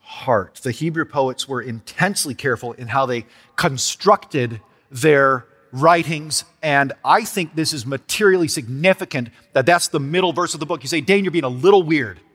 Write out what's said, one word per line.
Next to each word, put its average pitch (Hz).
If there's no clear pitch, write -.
heart." -
The 127
Hebrew 156
poets 135
were 127
intensely 131
careful 120
in 120
how 135
they 120
constructed 135
their 135
writings, 156
and 139
I 185
think 170
this 156
is 131
materially 175
significant 139
that 131
that's 170
the 156
middle 165
verse 160
of 151
the 151
book. 151
You 131
say, 160
"Dane, 196
you're 180
being 156
a 131
little 170
weird." 139